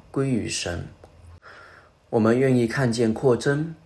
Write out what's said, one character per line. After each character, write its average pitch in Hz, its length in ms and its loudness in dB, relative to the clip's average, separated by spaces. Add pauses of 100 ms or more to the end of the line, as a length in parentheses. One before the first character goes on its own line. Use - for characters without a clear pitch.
(100)
归 135 200 -2
于 110 180 -2
神。” 87 340 -6 (1300)
我 123 100 0
们 113 200 4
愿 131 180 2
意 120 100 2
看 127 240 0
见 113 220 0
扩 120 240 2
增 143 380 -2 (120)